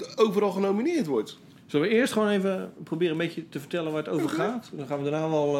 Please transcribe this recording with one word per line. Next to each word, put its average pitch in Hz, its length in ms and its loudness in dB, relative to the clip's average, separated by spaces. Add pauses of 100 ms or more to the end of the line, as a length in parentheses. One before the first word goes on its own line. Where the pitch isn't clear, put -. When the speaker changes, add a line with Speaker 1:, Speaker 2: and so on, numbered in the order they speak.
(160)
Speaker 1:
overal 202 360 4
genomineerd 202 540 2
wordt? 120 340 -2 (260)
Speaker 2:
Zullen 147 220 0
we 220 60 2
eerst 240 200 4
gewoon 214 160 2
even 190 440 0 (100)
proberen 165 280 0
een 156 60 -2
beetje 165 320 -4
te 147 100 -6
vertellen 160 320 -4
waar 151 120 -2
het - 100 -4
over 160 120 2
Speaker 1:
Oké. 143 100 -2
Speaker 2:
gaat? 214 380 -2
Dan 143 140 -10
gaan 143 160 -4
we 143 60 0
daarna 156 200 -2
wel, 147 300 2